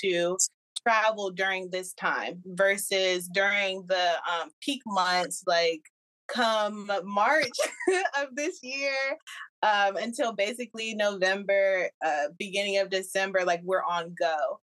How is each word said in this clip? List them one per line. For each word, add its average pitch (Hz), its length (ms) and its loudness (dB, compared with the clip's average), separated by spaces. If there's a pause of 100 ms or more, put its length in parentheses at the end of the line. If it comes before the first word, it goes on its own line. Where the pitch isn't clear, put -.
to 175 360 2 (440)
travel 208 500 2
during 185 380 -2
this 185 240 -6
time 160 520 -2
versus 190 840 2
during 196 560 0
the, 180 260 2 (140)
um, 165 220 -2 (100)
peak 277 280 -4
months, 180 580 0
like, 170 360 2 (460)
come 214 640 0 (140)
March 240 540 2 (300)
<laughs> 370 300 2
of 269 180 -4
this 302 280 -4
year, 269 320 -4 (680)
um, 202 340 4
until 233 380 -2
basically 226 640 -4
November, 196 960 2 (140)
uh, 151 240 0 (100)
beginning 202 400 -2
of 196 120 0
December, 190 560 0
like, 175 180 2
we're 185 200 0
on 170 360 -2
go. 151 460 0